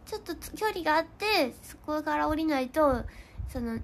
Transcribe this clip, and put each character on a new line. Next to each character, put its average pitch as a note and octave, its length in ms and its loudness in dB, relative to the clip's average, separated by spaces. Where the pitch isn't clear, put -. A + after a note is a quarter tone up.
ち - 100 -8
ょ G#4 40 -8
っ - 20 -16
と E4 140 -8
距 - 320 -6
離 G4+ 140 -2
が D#4 140 2
あ D#4+ 60 4
っ E4 40 -4
て、 F#4 560 2
そ - 180 -18
こ D4+ 220 -2
か D4+ 140 0
ら D4+ 140 0
降 D#4 60 0
り D#4+ 100 0
な C#4+ 160 2
い B3+ 80 -4
と、 C#4 340 4
そ C4 100 -8
の、 A3+ 240 -4